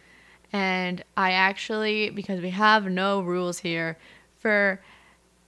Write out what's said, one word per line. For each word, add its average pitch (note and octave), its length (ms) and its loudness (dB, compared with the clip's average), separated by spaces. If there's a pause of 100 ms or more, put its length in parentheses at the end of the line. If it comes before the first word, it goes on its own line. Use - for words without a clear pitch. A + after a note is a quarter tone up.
(540)
And F#3 500 -2 (140)
I F#3 140 2
actually, G#3+ 760 0
because G3 320 -6
we F3+ 80 -4
have G#3+ 380 4
no F#3+ 340 0
rules F3 380 -2
here, E3 400 -4 (400)
for G3+ 420 2 (680)